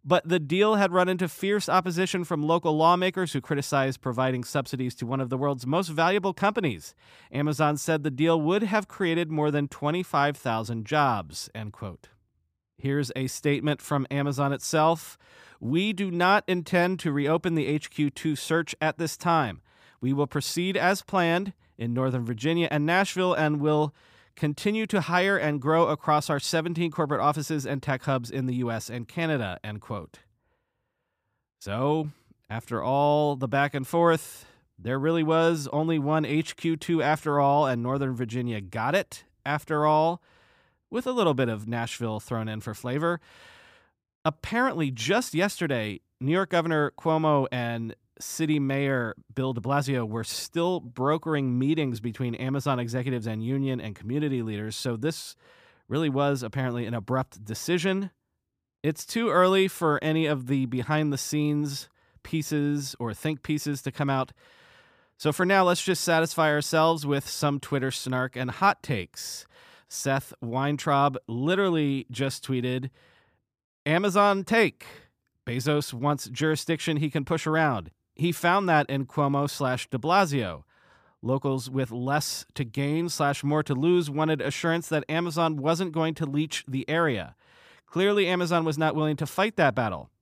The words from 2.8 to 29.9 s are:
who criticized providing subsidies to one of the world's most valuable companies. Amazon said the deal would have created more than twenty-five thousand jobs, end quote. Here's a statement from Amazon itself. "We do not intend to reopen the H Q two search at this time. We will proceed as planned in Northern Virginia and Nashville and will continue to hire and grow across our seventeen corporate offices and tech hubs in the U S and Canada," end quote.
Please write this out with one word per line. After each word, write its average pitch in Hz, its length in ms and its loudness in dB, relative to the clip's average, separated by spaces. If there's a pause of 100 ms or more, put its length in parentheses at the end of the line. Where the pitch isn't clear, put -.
who 135 80 -2
criticized 139 600 -2
providing 127 440 -2
subsidies 127 520 -4
to 120 100 -6
one 131 140 -2
of 127 80 -2
the 131 80 -2
world's 131 300 -2
most 165 220 0
valuable 175 440 2
companies. 190 640 -2 (380)
Amazon 147 440 2
said 156 260 -2
the 147 80 -2
deal 160 300 2
would 180 220 2
have 208 260 -2
created 170 420 -2
more 151 200 0
than 143 180 0
twenty-five 147 680 0
thousand 113 480 -4
jobs, 110 720 0
end 107 180 -10
quote. - 380 -14 (680)
Here's 139 360 -2
a 131 100 -2
statement 143 560 0
from 139 260 -2
Amazon 139 440 0
itself. 160 640 0 (400)
"We 180 340 0
do 185 200 -2
not 180 340 4
intend 180 540 0
to 160 100 -2
reopen 160 460 0
the 151 100 0
H 147 240 -4
Q 147 180 0
two 151 280 -2
search 160 440 -2
at 156 180 0
this 165 180 -4
time. 156 440 0 (400)
We 131 120 0
will 139 160 0
proceed 175 480 -2
as 185 260 2
planned 180 520 0 (220)
in 117 160 -4
Northern 127 320 0
Virginia 143 460 0
and 147 160 0
Nashville 185 480 2
and 151 260 2
will 151 320 2 (440)
continue 208 500 -2
to 202 140 0
hire 180 360 2
and 147 240 0
grow 160 280 4
across 151 420 0
our 143 80 0
seventeen 165 540 -2
corporate 143 280 -2
offices 147 460 0
and 135 160 -4
tech 135 220 -2
hubs 127 260 -2
in 131 160 -4
the 127 80 -2
U 123 160 -2
S 113 180 -6
and 117 200 -10
Canada," 143 560 -2
end 104 160 -8
quote. 95 400 -12 (1400)